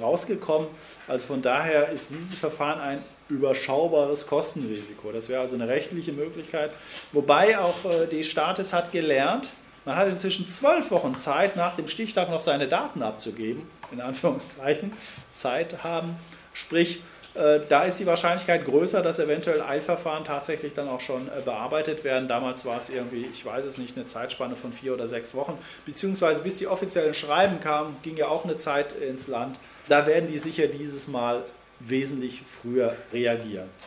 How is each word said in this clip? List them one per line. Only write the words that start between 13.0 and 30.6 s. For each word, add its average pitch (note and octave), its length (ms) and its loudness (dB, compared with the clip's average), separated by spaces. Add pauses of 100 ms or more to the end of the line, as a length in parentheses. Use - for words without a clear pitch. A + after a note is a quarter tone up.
abzugeben, A2+ 680 -6 (240)
in B2 80 -8
Anführungszeichen, C#3 920 -2 (380)
Zeit D#3+ 520 -4
haben. E3+ 340 -4 (360)
Sprich, E3+ 500 0 (320)
äh, D3+ 340 6
da D3 160 6
ist F#3 140 -2
die F#3+ 80 -4
Wahrscheinlichkeit E3+ 580 2
größer, E3+ 380 4
dass E3 160 0
eventuell D#3 420 2
Eilverfahren D#3 640 -2
tatsächlich D3 500 -6
dann C#3+ 140 -4
auch B2+ 120 -4
schon, C3 280 -6
äh, - 160 -8
bearbeitet D3 600 -2
werden. C3 240 0
Damals B2 360 -2
war A#2+ 140 -4
es A#2+ 120 -10
irgendwie, B2 420 -6
ich - 120 -14
weiß B2 200 -6
es C3+ 120 -8
nicht, B2 200 -10
eine B2 100 -10
Zeitspanne B2 480 -6
von A#2+ 180 -10
vier C3 220 -6
oder A#2 140 -4
sechs A#2 260 -8
Wochen. C#3+ 240 -6 (260)
Beziehungsweise D#3+ 580 2
bis F#3 160 -4
die F#3 100 -2
offiziellen F3+ 460 0
Schreiben E3+ 440 4
kamen, D3+ 440 -2
ging D#3+ 140 -10
ja C#3+ 120 2
auch D#3 160 -2
eine E3 140 -2
Zeit D3 340 0
ins C3 340 -6
Land. C3 320 -4 (300)
Da D3 180 8
werden E3 220 4
die D3+ 100 -4
sicher D#3+ 300 0